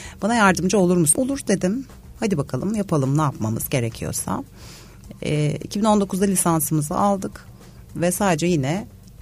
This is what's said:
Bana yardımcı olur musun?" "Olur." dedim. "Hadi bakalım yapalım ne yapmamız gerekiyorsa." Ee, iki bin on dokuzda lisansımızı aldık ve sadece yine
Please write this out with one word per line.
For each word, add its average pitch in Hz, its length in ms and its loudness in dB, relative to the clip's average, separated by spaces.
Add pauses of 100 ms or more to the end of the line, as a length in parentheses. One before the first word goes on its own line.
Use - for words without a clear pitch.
(220)
Bana 214 120 0
yardımcı 190 440 4
olur 180 180 4
musun?" 170 260 4
"Olur." 269 160 -2 (100)
dedim. 202 380 0 (340)
"Hadi 196 180 0
bakalım 143 360 -2
yapalım 156 440 0
ne 156 40 2
yapmamız 113 460 -2
gerekiyorsa." 131 760 -4 (800)
Ee, 147 420 0
iki - 160 -6
bin 208 40 0
on 214 160 6
dokuzda 190 240 0
lisansımızı 160 720 2
aldık 202 480 -2 (520)
ve 175 160 0
sadece 175 340 0
yine 170 400 0 (340)